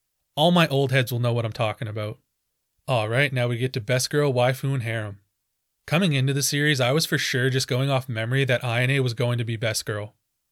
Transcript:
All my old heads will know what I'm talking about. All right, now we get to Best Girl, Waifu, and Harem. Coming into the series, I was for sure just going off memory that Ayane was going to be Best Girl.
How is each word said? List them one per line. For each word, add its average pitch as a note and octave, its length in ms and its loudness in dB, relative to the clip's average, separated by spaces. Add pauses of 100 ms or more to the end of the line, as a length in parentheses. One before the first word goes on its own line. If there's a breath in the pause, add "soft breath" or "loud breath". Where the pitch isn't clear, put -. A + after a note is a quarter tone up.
(360)
All E3 160 4
my E3+ 180 4
old C3+ 240 2
heads C3 180 2
will A#2+ 80 -2
know A#2+ 140 0
what A#2 100 -2
I'm A2 80 -4
talking G#2+ 380 -4
about. G#2+ 280 -8 (680)
All A2+ 220 0
right, C3 240 0
now B2 160 0
we A#2+ 80 -2
get B2+ 160 -2
to A#2+ 80 -4
Best B2+ 280 -2
Girl, D3 240 0
Waifu, C3 400 0
and C3 100 -2
Harem. G#2+ 360 -6 (680)
Coming E3 280 2
into C3+ 200 2
the C#3 80 -2
series, D3 380 2
I B2 140 2
was D#3+ 120 2
for D#3 120 0
sure C3 320 0
just B2+ 180 0
going C3 220 -2
off C3 180 -2
memory A#2+ 380 -2
that B2 160 2
Ayane B2+ 420 0
was B2 100 -2
going A#2+ 240 0
to A#2+ 60 -2
be A2+ 140 -4
Best A2 280 -2
Girl. G#2 300 -8 (360)